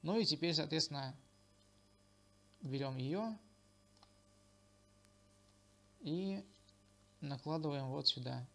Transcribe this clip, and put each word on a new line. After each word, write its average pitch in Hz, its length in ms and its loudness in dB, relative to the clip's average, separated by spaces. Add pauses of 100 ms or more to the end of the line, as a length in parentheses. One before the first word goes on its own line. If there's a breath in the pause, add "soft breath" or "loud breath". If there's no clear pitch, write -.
Ну 202 100 2
и 226 60 4
теперь, 156 300 2
соответственно, 147 600 0 (1500)
берём 135 340 0
её 190 400 0 (2750)
и 190 460 -2 (720)
накладываем 143 720 -2
вот 139 180 0
сюда. 127 480 0